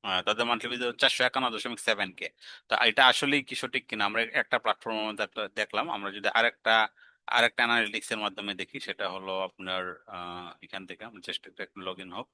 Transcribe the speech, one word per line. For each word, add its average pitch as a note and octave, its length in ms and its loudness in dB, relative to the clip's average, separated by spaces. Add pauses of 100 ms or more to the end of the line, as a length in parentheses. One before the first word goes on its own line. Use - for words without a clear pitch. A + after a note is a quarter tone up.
আহ, F#2 200 0
তাদের G#2+ 220 2
মান্থলি A#2 260 0
ভিজিট A#2+ 260 -4
চারশো C3 280 4
একান্ন B2+ 260 0
দশমিক A2+ 300 -8
সেভেন G2+ 320 0
কে। F2 160 -10 (400)
তো A2+ 80 2
এটা A2+ 300 6
আসলেই C#3 360 4
কি B2+ 120 -10
সঠিক B2 340 -6
কিনা G#2+ 160 -2
আমরা G#2+ 180 0
একটা A#2+ 360 0
প্ল্যাটফর্মের A2 460 -2
মধ্যে G#2+ 200 -2
একটা G#2 300 -6
দেখলাম, G#2+ 360 -2
আমরা G2+ 200 -4
যদি G2+ 180 -4
আরেকটা, A2+ 600 4 (380)
আরেকটা A#2 380 4
অ্যানালিটিক্স A2+ 480 0
এর A2 60 -2
মাধ্যমে G2+ 360 -4
দেখি, F#2+ 260 -10
সেটা G2 280 -6
হলো F#2+ 320 -6
আপনার, F#2 680 -6
আহ, F2 560 -12
এখান G2 240 -12
থেকে F#2 180 -14
আমরা G#2+ 200 -18
চেষ্টা - 260 -10
করি - 120 -12
একটু G2 180 -12
log F#2 240 -8
in F2+ 80 -16
হোক। G#2+ 220 -10